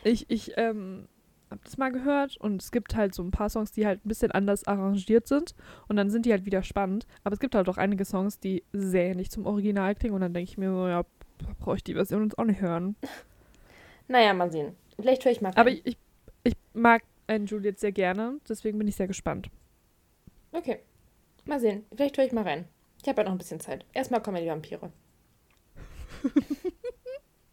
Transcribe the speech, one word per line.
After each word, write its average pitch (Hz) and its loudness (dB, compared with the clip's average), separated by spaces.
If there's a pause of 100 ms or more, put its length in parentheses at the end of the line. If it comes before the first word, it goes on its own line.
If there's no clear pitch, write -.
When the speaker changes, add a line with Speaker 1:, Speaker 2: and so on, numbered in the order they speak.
Speaker 1:
ich, 220 2
ich, - -4
ähm, 208 -2 (420)
hab 202 -16
das - -16
mal 262 0
gehört 277 0
und 202 -4
es - -16
gibt - -2
halt 208 2
so 180 -6
ein 185 -6
paar 208 0
Songs, 214 -4
die 214 0
halt 202 0
ein 214 -6
bisschen 220 2
anders 202 0
arrangiert 202 4
sind 294 0 (340)
und 208 0
dann 202 4
sind 233 0
die 233 6
halt 190 2
wieder 190 0
spannend. 196 -2 (180)
Aber 202 -2
es 202 -4
gibt 247 0
halt 190 4
auch 190 0
einige 196 0
Songs, 196 -2
die 190 -2 (100)
sehr 185 2
ähnlich 185 -4
zum 208 -6
Original 202 0
klingen 220 -2
und 190 0
dann 175 0
denk 180 -4
ich - -16
mir 190 -2
so, 185 0
ja, 175 0 (540)
brauch - -2
ich - -4
die - -6
Version 202 0
jetzt 214 -2
auch 233 0
nicht 196 2
hören. 180 -2
Speaker 2:
<laughs> - -14 (720)
Naja, 233 6
mal 175 0
sehen. 156 -4 (220)
Vielleicht 254 4
höre 247 6
ich 233 -2
mal 190 -2
Speaker 1:
Aber 233 8
Speaker 2:
rein. - -2
Speaker 1:
ich, - -8
ich, 247 -4 (480)
ich 240 2 (180)
mag 233 6 (240)
Anne 214 0
Juliet 202 -4
sehr 208 -2
gerne, 202 -2 (100)
deswegen 214 -4
bin 214 0
ich 196 -2
sehr 190 -2
gespannt. 185 -6 (1000)
Speaker 2:
Okay. 311 -6 (640)
Mal 285 -4
sehen. 214 0 (100)
Vielleicht 277 0
höre 269 4
ich 254 0
mal 220 0
rein. 165 -4 (380)
Ich - -6
hab 262 -2
ja 214 4
noch 190 -2
ein 185 -2
bisschen 165 -12
Zeit. - -10
Erstmal 254 -2
Comedy-Vampire. 165 -6 (1300)
Speaker 1:
<laughs> 277 -2 (1200)